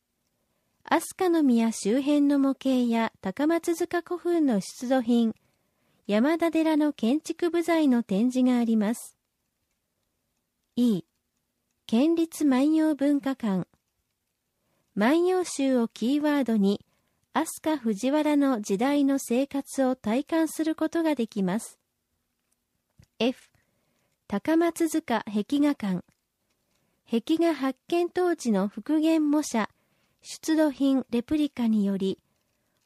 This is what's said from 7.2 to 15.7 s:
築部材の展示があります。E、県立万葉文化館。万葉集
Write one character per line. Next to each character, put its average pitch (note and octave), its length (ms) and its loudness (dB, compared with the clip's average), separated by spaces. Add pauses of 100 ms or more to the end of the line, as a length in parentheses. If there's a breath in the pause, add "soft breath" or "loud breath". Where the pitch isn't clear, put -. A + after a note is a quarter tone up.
築 E4+ 300 -4
部 E4+ 120 0
材 E4 240 2
の A#3+ 160 2
展 A3 300 0
示 B3+ 100 0
が B3+ 160 4
あ A#3+ 60 2
り A3+ 120 2
ま G#3+ 200 0
す。 - 200 -18 (1600)
E、 A#3 300 0 (840)
県 D4+ 300 2
立 E4 280 -4
万 C#4+ 300 2
葉 D#4 220 2
文 C#4+ 240 0
化 C4+ 160 -4
館。 F#3+ 320 -2 (1300)
万 D4 300 2
葉 F#4 180 0
集 C4+ 340 0